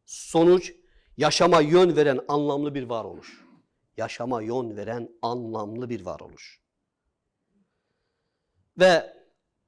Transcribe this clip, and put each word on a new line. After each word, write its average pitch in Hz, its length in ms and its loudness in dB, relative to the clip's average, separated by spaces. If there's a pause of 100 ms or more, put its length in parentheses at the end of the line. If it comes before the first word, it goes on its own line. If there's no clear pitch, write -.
sonuç, 175 680 2 (440)
yaşama 165 440 4
yön 170 340 4
veren 143 320 2
anlamlı 147 480 -2
bir 135 80 -6
varoluş. 110 640 -10 (520)
Yaşama 117 440 -6
yön 113 360 -6
veren 113 320 -10 (120)
anlamlı 117 680 -8
bir 104 160 -10
varoluş. - 560 -16 (2250)
Ve 175 420 4 (460)